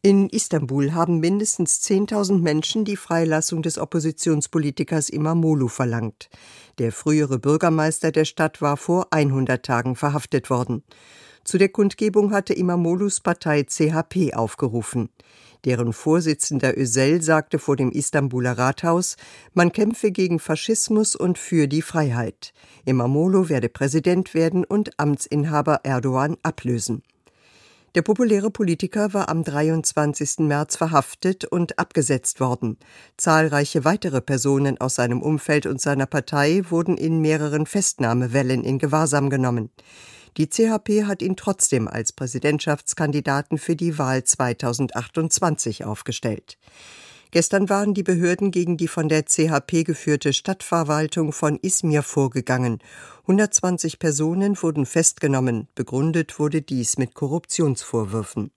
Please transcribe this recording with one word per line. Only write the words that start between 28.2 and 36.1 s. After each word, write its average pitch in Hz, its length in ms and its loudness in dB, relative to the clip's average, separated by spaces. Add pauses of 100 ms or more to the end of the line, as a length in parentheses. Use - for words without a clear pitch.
Politiker 196 640 -2
war 196 140 -2
am 165 140 0
dreiundzwanzigsten 151 1040 0
März 147 280 0
verhaftet 165 680 0
und - 340 -2
abgesetzt - 600 -2
worden. 123 380 -2 (400)
Zahlreiche 156 680 2
weitere 156 380 0
Personen 139 580 0
aus 131 140 -2
seinem 123 300 0
Umfeld 147 420 0
und 131 160 -4
seiner 139 240 0
Partei 151 640 0